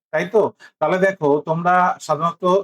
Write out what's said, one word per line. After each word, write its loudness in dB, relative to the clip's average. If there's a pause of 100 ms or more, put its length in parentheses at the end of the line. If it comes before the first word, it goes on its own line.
(140)
তাই -2
তো? 2 (380)
তাহলে 0
দেখো, 0 (120)
তোমরা 0
সাধারণত -4 (200)